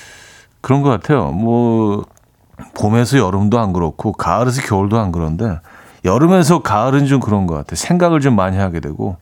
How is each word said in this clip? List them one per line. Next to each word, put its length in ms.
그런 220
것 80
같아요. 420
뭐, 720
봄에서 380
여름도 420
안 140
그렇고, 400
가을에서 480
겨울도 400
안 100
그런데, 480
여름에서 560
가을은 460
좀 140
그런 260
것 80
같아요. 220
생각을 440
좀 160
많이 220
하게 220
되고, 420